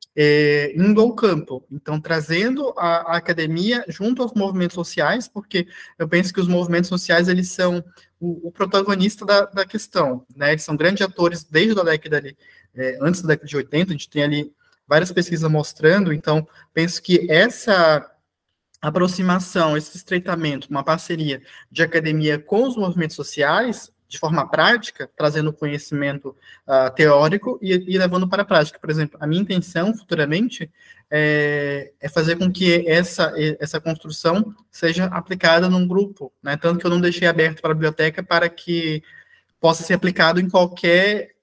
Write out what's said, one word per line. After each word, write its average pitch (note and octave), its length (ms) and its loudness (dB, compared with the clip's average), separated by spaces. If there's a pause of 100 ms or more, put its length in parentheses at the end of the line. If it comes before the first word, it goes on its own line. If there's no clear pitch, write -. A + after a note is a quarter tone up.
(140)
é, D3 640 2
indo G#3 240 4
ao A#3+ 120 4
campo. E3 560 -2
Então, D3+ 320 -8
trazendo F3 800 -2
a, E3+ 360 0
a - 20 0
academia E3+ 720 -2
junto G#3+ 340 -4
aos A#3+ 100 -4
movimentos F#3+ 440 -2
sociais, F3 500 -2
porque F#3 400 -6 (320)
eu E3 100 -4
penso F3+ 240 0
que - 80 -2
os F3+ 60 2
movimentos F3 420 0
sociais, F3 380 2
eles F#3 220 0
são F3 360 -2 (360)
o, E3+ 260 -6
o E3+ 60 -10
protagonista G3 760 -2
da, G3+ 200 4
da F#3+ 200 -4
questão, D3 580 -2 (120)
né? C#3+ 160 0
Eles D#3 100 -2
são D3+ 140 -4
grandes F3+ 260 2
atores E3+ 400 0
desde G3 380 2
a - 20 0
década D#3 360 0
ali, C#3 200 -10 (380)
é, B2+ 260 -4
antes F3 200 0
da E3+ 60 -4
década D3+ 200 0
de D3 80 -8
oitenta, D3+ 340 -2
a D#3+ 60 -4
gente - 120 -12
tem D3 140 -2
ali D3 300 -2 (340)
várias D#3+ 240 4
pesquisas F3 400 0
mostrando, D#3 600 2
então, D#3 340 -2 (280)
penso E3+ 280 -2
que F3 280 2
essa E3+ 760 2 (760)
aproximação, F3+ 960 0
esse - 180 -6
estreitamento, E3 720 -4
uma C#3 160 -4
parceria D3+ 560 -2 (300)
de - 120 -2
academia D#3 560 0
com G#3+ 300 0
os B3 80 -6
movimentos F3 400 -4
sociais, D#3+ 760 -2 (160)
de - 120 -16
forma D3+ 280 -2
prática, E3 720 0
trazendo D3+ 380 -2
conhecimento, C#3+ 840 -6 (300)
ah, C3 240 2
teórico D#3 720 4
e, F#3+ 100 -2
e F#3 240 -2
levando F#3 320 0
para F#3+ 140 0
a - 20 -2
prática. D#3+ 340 2
Por - 120 -10
exemplo, D3+ 320 -2
a D3+ 40 -6
minha D#3+ 140 0
intenção F#3+ 540 -2
futuramente E3 760 -2 (400)
é, D3 880 0
é D3 120 -10
fazer E3 260 0
com F3+ 160 0
que F3 340 2
essa, E3+ 460 2 (260)
essa D3+ 220 -6
construção E3 760 -2 (160)
seja F3 360 -2
aplicada F3+ 600 2
num F#3 220 2
grupo, F#3+ 420 -4 (120)
né? C#3+ 160 -4
Tanto E3+ 200 0
que F3 80 -6
eu F3 40 2
não F3 100 2
deixei F3+ 260 0
aberto D#3+ 360 2
para D#3+ 80 0
a D#3+ 40 0
biblioteca D#3 480 -2
para E3+ 280 2
que E3 520 -4 (560)
possa D#3+ 240 2
ser - 120 2
aplicado F3 440 2
em F#3 120 0
qualquer, F3+ 800 2 (100)